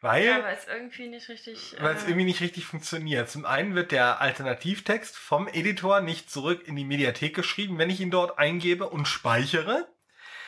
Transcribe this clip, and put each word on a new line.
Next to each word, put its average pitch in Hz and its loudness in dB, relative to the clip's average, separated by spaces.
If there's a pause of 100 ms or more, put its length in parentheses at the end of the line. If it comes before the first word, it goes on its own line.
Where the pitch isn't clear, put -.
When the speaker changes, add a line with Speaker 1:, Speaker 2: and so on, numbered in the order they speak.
Speaker 1:
Weil 123 4
Speaker 2:
Ja, 247 4
weil 185 -4
es - -12
irgendwie 247 -10
nicht 233 -16
richtig, 226 -14
Speaker 1:
weil 151 0
es - -6
Speaker 2:
äh, - -2
Speaker 1:
irgendwie 175 4
nicht 180 2
richtig 175 -4
funktioniert. 151 -2
Zum 151 -10
einen 160 0
wird 175 0
der 123 4
Alternativtext 143 -2
vom 190 0
Editor 190 2
nicht 165 -4
zurück 160 -2
in 151 -6
die 143 -4
Mediathek 143 0
geschrieben, 185 -2
wenn 165 4
ich 185 -2
ihn 185 -2
dort 175 2
eingebe 175 2
und 147 -2
speichere. 160 2 (600)